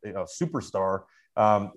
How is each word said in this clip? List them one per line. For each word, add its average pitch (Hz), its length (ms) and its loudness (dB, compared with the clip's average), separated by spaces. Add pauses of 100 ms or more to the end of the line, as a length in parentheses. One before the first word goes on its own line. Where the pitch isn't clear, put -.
a, 107 60 -8
a 92 140 -4
superstar. 98 760 -2 (360)
Um, 104 400 4